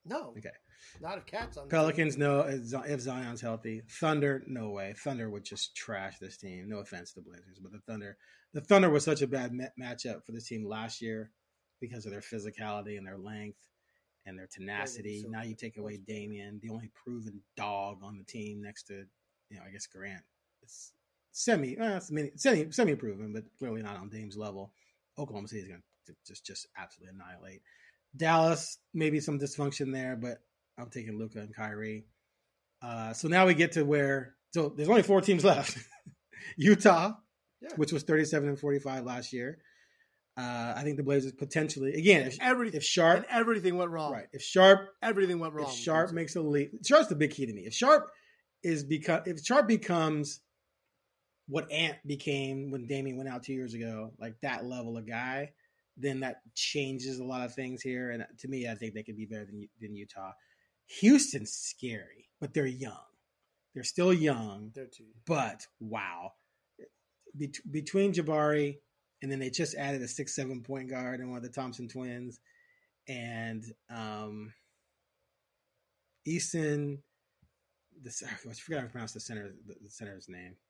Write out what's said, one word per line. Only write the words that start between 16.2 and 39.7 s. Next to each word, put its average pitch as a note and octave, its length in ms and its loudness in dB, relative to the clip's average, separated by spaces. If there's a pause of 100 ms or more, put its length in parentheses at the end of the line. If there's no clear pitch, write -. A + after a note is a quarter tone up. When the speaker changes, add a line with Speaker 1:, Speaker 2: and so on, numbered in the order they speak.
Speaker 2:
the A2+ 80 -12
only A2 220 -12 (120)
proven A2 380 -12 (160)
dog G2+ 460 -6
on G2+ 140 -14
the F#2+ 60 -18
team G#2 380 -12
next G#2 260 -16
to, G2+ 60 -14 (560)
you G#2 80 -20
know, - 100 -20
I G2 40 -18
guess G2 160 -16
Grant. G2 360 -14 (380)
It's - 320 -20 (380)
semi, D3 460 2
uh, A3 200 -2
it's E3+ 140 -10
mini, D3 240 -4
semi, D#3 360 2
semi-proven, A2 640 0
but A2 100 -8 (160)
clearly A2+ 220 -6
not G#2 160 -8
on F#2+ 120 -12
Dame's G#2 280 -12
level. G2+ 340 -10 (460)
Oklahoma G#2+ 300 -10
City G#2+ 160 -10
is F#2 40 -14
gonna F2+ 140 -18 (260)
t-, E2+ 60 -20 (140)
just, - 180 -20
just - 220 -14 (100)
absolutely F#2+ 380 -18
annihilate. F#2 460 -18 (540)
Dallas, E3 600 4 (160)
maybe D#3 260 2
some D3 200 -4
dysfunction C#3 520 -4
there, C3 240 -6
but A#2 220 -8 (400)
I'm A#2+ 120 -14
taking A2 300 -10
Luka A2 200 -8
and G#2+ 160 -14
Kyrie. G#2+ 500 -8 (760)
Uh, A2+ 320 -8
so D#3+ 140 -6
now F#3 180 8
we F3+ 80 8
get E3 200 4
to D#3+ 100 2
where, C#3 520 0 (180)
so D#3 160 0
there's D3 200 -2
only A3 140 10
four F#3+ 180 8
teams F#3+ 220 4
left. C#3+ 340 6 (400)
<laughs> - 400 -18
Utah, F#3 560 8 (480)
Speaker 1:
Yeah. D4 140 -14
Speaker 2:
which D3+ 160 2
was D#3 120 -2
thirty-seven D#3 460 2
and C#3 100 -2
forty-five C#3 460 -2
last B2 280 -8
year. B2+ 260 -6 (800)